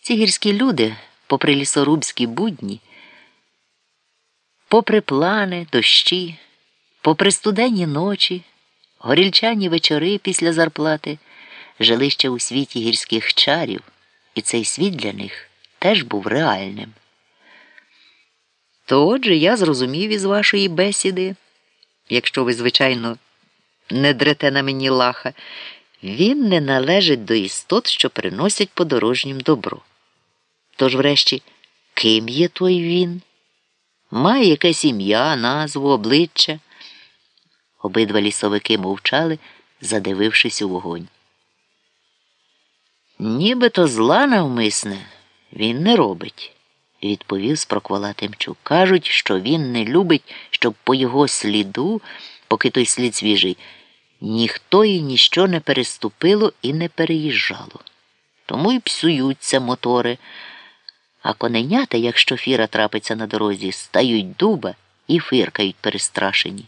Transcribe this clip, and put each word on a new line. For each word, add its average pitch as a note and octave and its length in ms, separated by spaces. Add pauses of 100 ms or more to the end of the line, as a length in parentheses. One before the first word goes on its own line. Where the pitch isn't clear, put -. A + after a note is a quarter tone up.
Ці - 140
гірські G#3+ 380
люди, D#3+ 440 (300)
попри C#3 280
лісорубські C#3 720
будні, A#2 540 (1900)
попри G#3+ 320
плани, F3 720
дощі, E3+ 680 (640)
попри D#3+ 280
студенні G#3 560
ночі, F3+ 560 (560)
горільчані F#3+ 720
вечори E3 500
після E3+ 340
зарплати, D#3 680 (600)
жили B2 300
ще - 180
у B2 100
світі B2+ 420
гірських A2+ 540
чарів, D3+ 480 (520)
і A2+ 60
цей A2+ 240
світ F3+ 320
для G#2+ 160
них - 360 (300)
теж F#3+ 240
був G#2+ 240
реальним. G#2+ 680 (1900)
«То C#3+ 240
отже, A#3 280
я F3 200
зрозумів D#3 540
із G#3 140
вашої G3+ 440
бесіди, F#3 680 (760)
якщо B2 360
ви, A#2+ 80
звичайно, A#2+ 680 (720)
не C#3 240
дрете C#3+ 360
на C#3 120
мені C3+ 260
лаха, B2+ 440 (680)
він G3+ 460
не F3+ 120
належить C#3 640
до A2 100
істот, A2+ 520
що - 240
приносять F#3+ 600
подорожнім C3 720
добро. C3 400 (960)
Тож, C3 200
врешті, C#3 460 (520)
ким A2 340
є D3+ 200
той F3+ 340
він? F3 400 (880)
Має G3+ 360
якесь E3 380
ім'я, A#2 520
назву, C#3 520
обличчя?» C#3+ 720 (1200)
Обидва G#2 380
лісовики G#2 580
мовчали, C3+ 600 (420)
задивившись G#2+ 840
у G2+ 60
вогонь. F2+ 400 (2000)
«Нібито F#3 680
зла C3+ 400
навмисне A#2 800 (460)
він A#2 300
не A3+ 140
робить», G2 560 (500)
відповів G#2 560
спроквола G2+ 540
Тимчук. - 500
«Кажуть, F#3 440
що - 340
він C3+ 320
не A#2 120
любить, D#3 500 (160)
щоб A#2 240 (100)
по C3 100
його C3 340
сліду, G#2+ 760 (460)
поки A2 220
той B2 160
слід A#2+ 280
свіжий, F#2+ 420 (640)
ніхто A2+ 640
і G3 160
ніщо D3 480
не E3+ 120
переступило D3+ 920 (100)
і C3 100
не E3 160
переїжджало. D#3 920 (680)
Тому E3+ 260
й B3+ 60
псуються C3+ 840
мотори. A#2+ 580 (1040)
А G#2 100
коненята, B2 640
якщо A#2+ 400
фіра A#2 300
трапиться G#2+ 500
на A2+ 100
дорозі, G#2 460
стають A2 640
дуба D#3 380 (340)
і E3 100
фиркають G#2+ 580
перестрашені». G2 920